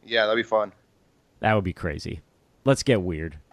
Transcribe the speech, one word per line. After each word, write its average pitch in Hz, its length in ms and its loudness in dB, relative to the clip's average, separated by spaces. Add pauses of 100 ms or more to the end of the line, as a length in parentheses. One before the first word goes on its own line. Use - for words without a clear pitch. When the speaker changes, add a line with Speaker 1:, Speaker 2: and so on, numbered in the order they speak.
Speaker 1:
Yeah, 110 220 2
that'd 110 100 2
be 113 100 -2
fun. 107 260 0 (640)
Speaker 2:
That 110 160 2
would 101 80 0
be 92 100 -4
crazy. 82 480 -8 (440)
Let's 135 180 4
get 113 180 4
weird. 82 360 -6 (160)